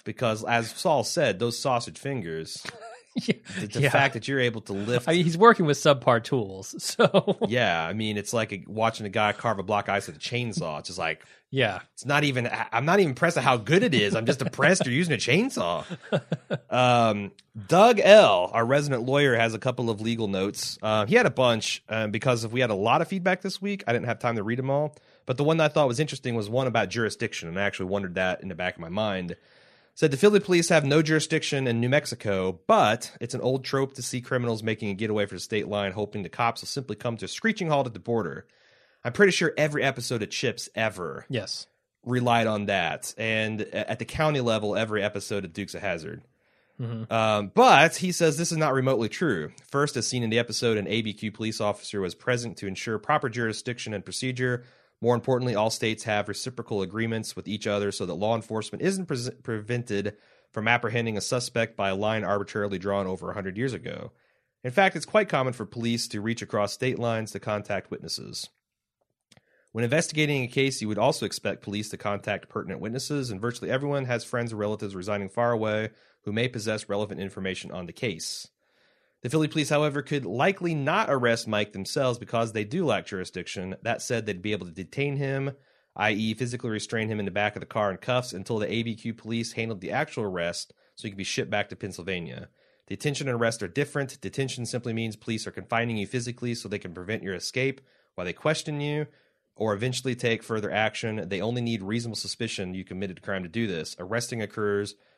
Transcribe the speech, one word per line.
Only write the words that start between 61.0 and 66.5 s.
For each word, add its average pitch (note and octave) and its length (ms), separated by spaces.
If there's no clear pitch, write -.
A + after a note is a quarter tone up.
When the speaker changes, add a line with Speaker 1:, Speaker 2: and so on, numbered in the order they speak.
Speaker 1:
a F#2+ 40
suspect A#2+ 560
by G2 120
a F#2+ 60
line G#2+ 300
arbitrarily G2+ 540
drawn G2 280
over F#2 220
a F2 40
hundred F#2+ 240
years B2 160
ago. - 380
In B2+ 80
fact, F#3+ 260
it's D#3 80
quite G#3+ 240
common C3 240
for A2 120
police A#2 440
to G#2 120
reach A#2 200
across G#2 320